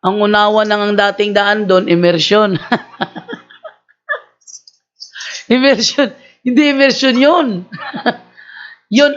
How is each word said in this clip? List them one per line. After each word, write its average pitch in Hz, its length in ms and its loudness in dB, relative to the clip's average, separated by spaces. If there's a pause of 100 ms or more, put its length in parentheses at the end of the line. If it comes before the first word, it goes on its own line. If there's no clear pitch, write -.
Ang 190 160 0
unawa 208 480 2
nang 208 240 -2
ang 208 80 0
dating 202 320 0
daan 208 340 0
doon, 185 220 2
immersion. 175 720 2
<laughs> - 0 - (3000)
Immersion. 254 600 0 (340)
Hindi 247 240 2
immersion 269 480 2
yun. 302 300 2 (720)
<laughs> - 800 -8
Yun 285 180 4